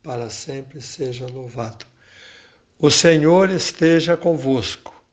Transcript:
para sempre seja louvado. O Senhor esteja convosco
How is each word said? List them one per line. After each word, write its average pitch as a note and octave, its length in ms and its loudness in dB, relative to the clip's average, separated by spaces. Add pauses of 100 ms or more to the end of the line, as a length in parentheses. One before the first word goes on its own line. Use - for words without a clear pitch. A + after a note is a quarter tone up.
para A#2+ 280 -8
sempre C3+ 500 -14
seja B2+ 460 -8
louvado. B2 580 -12 (920)
O D3 120 4
Senhor E3 600 4
esteja E3 680 2
convosco C3+ 800 -2 (180)